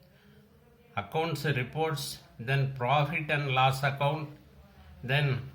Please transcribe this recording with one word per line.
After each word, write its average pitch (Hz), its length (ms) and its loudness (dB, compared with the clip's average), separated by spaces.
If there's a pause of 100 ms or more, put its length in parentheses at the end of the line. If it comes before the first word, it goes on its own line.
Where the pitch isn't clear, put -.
(960)
Accounts 156 480 -4
Reports, 147 800 -2 (240)
then 135 340 0
Profit 151 520 2
and 143 260 0
Loss 131 240 6
Account, 143 460 0 (800)
then 135 320 2 (160)